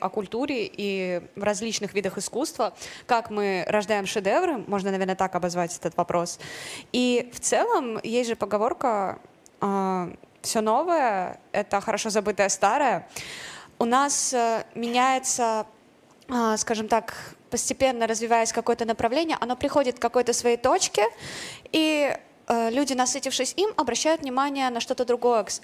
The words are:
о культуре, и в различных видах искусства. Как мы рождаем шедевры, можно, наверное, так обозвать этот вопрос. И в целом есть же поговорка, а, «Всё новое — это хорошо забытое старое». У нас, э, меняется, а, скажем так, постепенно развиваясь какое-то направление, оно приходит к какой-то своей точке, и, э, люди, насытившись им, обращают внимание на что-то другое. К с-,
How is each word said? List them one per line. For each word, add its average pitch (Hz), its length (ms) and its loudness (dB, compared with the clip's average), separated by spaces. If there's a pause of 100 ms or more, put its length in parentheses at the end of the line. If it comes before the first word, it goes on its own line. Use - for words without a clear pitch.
о 190 80 0
культуре, 226 580 -4 (120)
и 190 420 -2 (140)
в 202 80 -8
различных 208 500 -2
видах 190 240 -2
искусства. 226 560 -4 (320)
Как 233 240 0
мы 202 380 0
рождаем 208 400 0
шедевры, 262 500 2 (100)
можно, 196 220 0
наверное, 190 260 0
так 185 200 0
обозвать 175 420 -2
этот - 180 -6
вопрос. 175 440 0 (520)
И 247 400 2
в - 80 -14
целом 277 640 0
есть 233 260 0
же 226 60 -2
поговорка, 214 840 0 (420)
а, 190 480 0 (320)
«Всё - 200 0
новое — 233 800 2 (120)
это 202 300 0
хорошо 214 280 -2
забытое 202 400 2
старое». 214 580 2 (720)
У 240 60 2
нас, 269 480 2
э, 226 400 0
меняется, 240 920 0 (640)
а, 233 280 2
скажем 214 300 -2
так, 220 260 0 (380)
постепенно 240 560 0
развиваясь 226 440 2
какое-то 233 340 0
направление, 247 540 0
оно 240 160 0
приходит 247 440 0
к - 20 -4
какой-то 240 320 2
своей 233 240 2
точке, 349 460 2 (680)
и, 277 400 2 (360)
э, 233 240 2
люди, 269 220 0
насытившись 254 640 0
им, 403 220 2
обращают 311 440 2
внимание 269 500 0
на 233 80 -4
что-то 247 260 -2
другое. 240 380 4
К - 80 -6
с-, - 120 -8